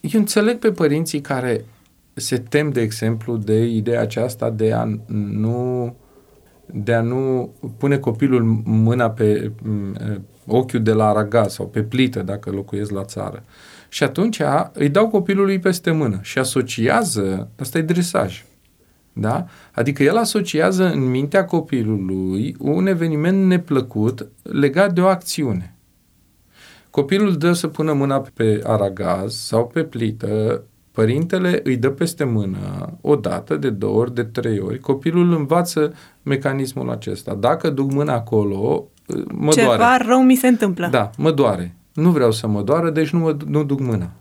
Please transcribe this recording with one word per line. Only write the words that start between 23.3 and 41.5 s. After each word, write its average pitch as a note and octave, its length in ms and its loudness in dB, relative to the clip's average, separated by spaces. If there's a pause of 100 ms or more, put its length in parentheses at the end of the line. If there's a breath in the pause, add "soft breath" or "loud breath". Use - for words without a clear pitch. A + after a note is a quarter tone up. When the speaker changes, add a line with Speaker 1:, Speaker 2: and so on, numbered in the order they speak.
Speaker 1:
neplăcut C3 840 0 (140)
legat C#3+ 500 2
de F3 80 2
o F#3 60 4
acțiune. D#3+ 680 -2 (1160 soft breath)
Copilul F#3+ 460 2
dă E3 160 2
să E3+ 160 -2
pună D#3 240 -2
mâna C#3 280 2 (140)
pe G#2+ 300 2
aragaz G2 680 0
sau A#2 320 -2
pe D#3+ 160 -2
plită, A2 800 -2 (300)
părintele E3+ 720 2
îi C3 120 0
dă A#2+ 140 2
peste D#3+ 340 -4
mână G2+ 340 -2 (420)
o D3 160 4
dată, G#2 400 -4
de C#3+ 140 -2
două G#2 300 0
ori, B2 140 -2
de A#2+ 80 -2
trei A2+ 380 -2
ori. A2+ 200 -6
Copilul E3+ 520 2
învață D#3+ 600 0 (300 soft breath)
mecanismul C3+ 680 -2
acesta. G2+ 440 -8
Dacă C#3+ 360 0
duc C#3 220 0
mâna C#3+ 220 0
acolo, A2 680 0 (500)
mă D3+ 160 0
Speaker 2:
Ceva A3 260 6
Speaker 1:
doare. A#3+ 300 4
Speaker 2:
rău B3+ 160 6
mi C4 140 8
se B3+ 120 2
întâmplă. F#3+ 420 2
Speaker 1:
Da, G#2+ 260 2
mă D3+ 140 2
doare. G2+ 440 0 (180)